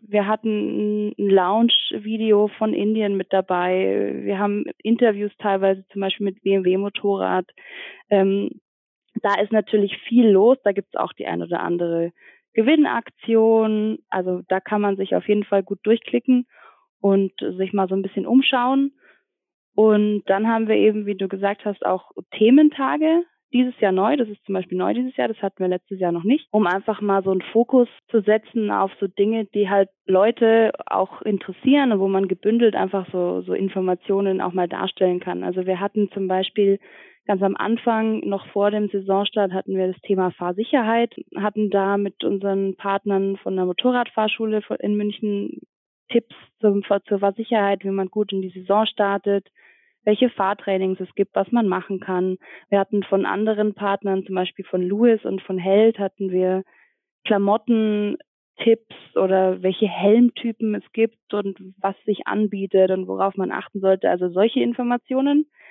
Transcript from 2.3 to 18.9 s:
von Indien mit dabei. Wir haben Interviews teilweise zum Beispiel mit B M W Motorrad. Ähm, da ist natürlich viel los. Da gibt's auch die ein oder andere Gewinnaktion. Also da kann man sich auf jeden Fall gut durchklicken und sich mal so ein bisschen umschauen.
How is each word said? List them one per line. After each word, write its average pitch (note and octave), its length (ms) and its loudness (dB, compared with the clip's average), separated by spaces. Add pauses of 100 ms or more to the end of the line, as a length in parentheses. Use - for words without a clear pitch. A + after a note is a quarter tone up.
von A3 160 -2
Indien G#3 420 0
mit F#3+ 160 -6
dabei. F#3+ 920 0
Wir G3 140 -4
haben G#3 280 -2 (180)
Interviews G#3+ 560 2
teilweise F#3+ 480 0
zum G3 140 -8
Beispiel G3 240 -4
mit F#3+ 180 -6
B G3 100 0
M F#3+ 120 0
W F#3 100 2
Motorrad. F#3+ 760 -2 (600)
Ähm, G3 500 0 (600)
da G3+ 200 0
ist G#3+ 120 -2
natürlich G#3 460 0
viel A#3 280 4
los. G#3+ 380 6
Da G3+ 80 2
gibt's G3 220 -8
auch - 180 -4
die - 120 -12
ein E3+ 160 -4
oder E3+ 200 -4
andere E3+ 500 -2 (420)
Gewinnaktion. A3 1500 2 (100)
Also F3+ 400 -4
da F#3+ 100 0
kann G#3 220 -2
man G3 160 0
sich F#3+ 180 -2
auf F3+ 120 -2
jeden G#3 180 2
Fall G3 180 0
gut F#3+ 200 -8
durchklicken A#3+ 640 0 (520)
und G3 320 2 (260)
sich F#3+ 140 -4
mal F#3+ 160 0
so F#3 80 -4
ein G3 60 -2
bisschen G3 260 -6
umschauen. C4+ 640 2 (840)